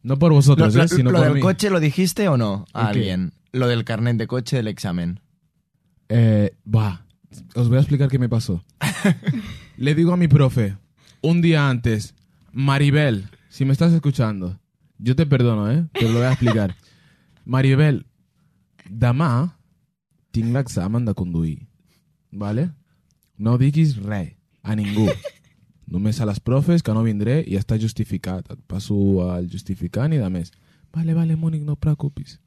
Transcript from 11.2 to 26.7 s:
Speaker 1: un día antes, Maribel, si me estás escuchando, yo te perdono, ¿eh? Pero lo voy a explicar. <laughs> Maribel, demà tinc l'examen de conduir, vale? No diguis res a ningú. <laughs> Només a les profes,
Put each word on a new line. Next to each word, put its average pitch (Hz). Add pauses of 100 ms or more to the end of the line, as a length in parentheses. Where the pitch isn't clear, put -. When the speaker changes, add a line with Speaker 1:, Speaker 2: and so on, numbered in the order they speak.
Speaker 1:
un 170
día 156
antes, 117 (380)
Maribel, 139 (220)
si -
me 135
estás 170
escuchando, 110 (400)
yo 123
te 160
perdono, 120
¿eh? 160
Pero 117
lo 113
voy 123
a 131
explicar. 110 (360)
<laughs> -
Maribel, 131 (840)
demà 123 (760)
tinc 113
l'examen 120
de 104
conduir, 82 (640)
vale? 107 (680)
No 113
diguis 143
res 101 (280)
a 107
ningú. 104 (400)
<laughs> -
Només 104
a 113
les 101
profes, 147